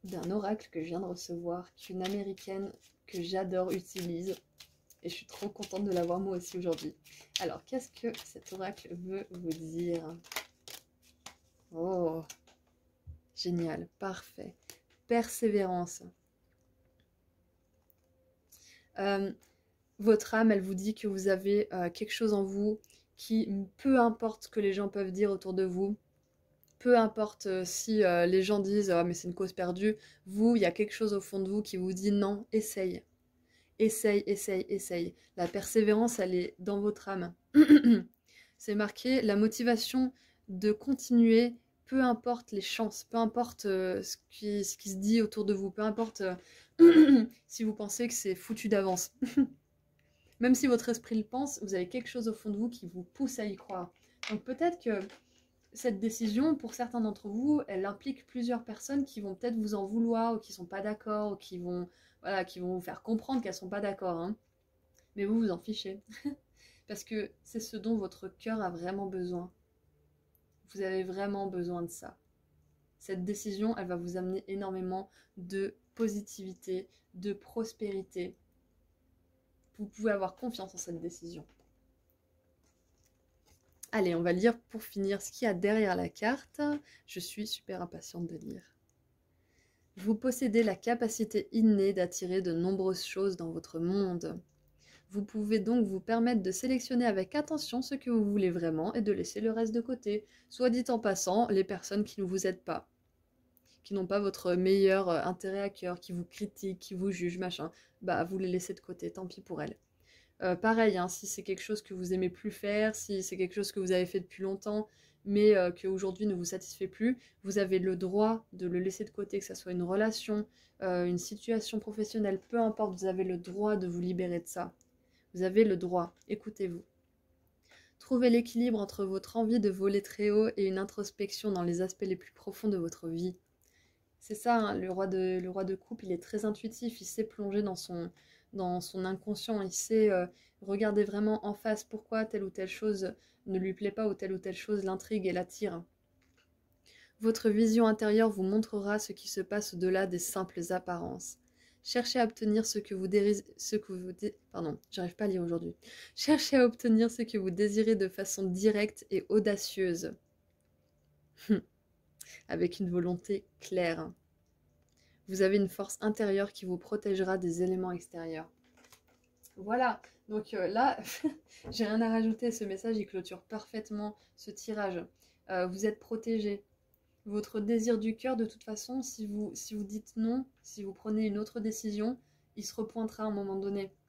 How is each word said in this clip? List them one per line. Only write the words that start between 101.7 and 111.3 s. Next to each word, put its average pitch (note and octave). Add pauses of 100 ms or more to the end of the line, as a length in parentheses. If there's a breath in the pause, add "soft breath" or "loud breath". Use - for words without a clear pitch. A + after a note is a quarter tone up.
qui -
ne F#3+
vous F#3
aident F#3
pas, - (920 soft breath)
qui -
n'ont F#3+
pas G3
votre F#3+
meilleur, F#3+
euh, E3+
intérêt F#3+
à G3+
cœur, F3+
qui -
vous F3
critiquent, G3
qui -
vous F#3+
jugent, F3
machin, F3+ (300 soft breath)
bah F3
vous F#3+
les F#3
laissez F3+
de -
côté, E3+
tant F#3
pis F#3
pour D#3+
elles. - (640 soft breath)
Euh, F3+
pareil, A3
hein, F3+
si -
c'est G3